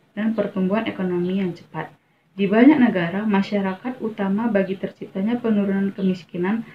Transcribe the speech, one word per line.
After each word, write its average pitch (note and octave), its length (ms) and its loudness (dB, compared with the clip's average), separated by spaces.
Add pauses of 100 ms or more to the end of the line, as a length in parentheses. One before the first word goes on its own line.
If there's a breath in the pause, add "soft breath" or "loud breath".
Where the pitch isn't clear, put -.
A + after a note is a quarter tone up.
(160 soft breath)
dan A3 160 0
pertumbuhan G3+ 560 -2
ekonomi F#3 500 -2
yang F3+ 140 -2
cepat. - 400 -12 (400)
Di G3 160 0
banyak B3+ 320 6
negara, F#3 400 2
masyarakat G3+ 800 -2
utama G#3+ 480 -2
bagi F#3+ 320 0
terciptanya G3+ 560 -4
penurunan G3 560 0
kemiskinan F#3+ 800 -2